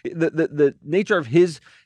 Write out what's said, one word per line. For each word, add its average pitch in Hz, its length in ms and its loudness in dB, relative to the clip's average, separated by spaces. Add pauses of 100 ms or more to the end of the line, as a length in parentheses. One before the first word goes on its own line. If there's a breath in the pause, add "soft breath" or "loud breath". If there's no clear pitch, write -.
the, 165 260 -2
the, 156 180 -2
the 147 340 2
nature 185 360 -2
of 147 80 -6
his, 165 340 2 (260 soft breath)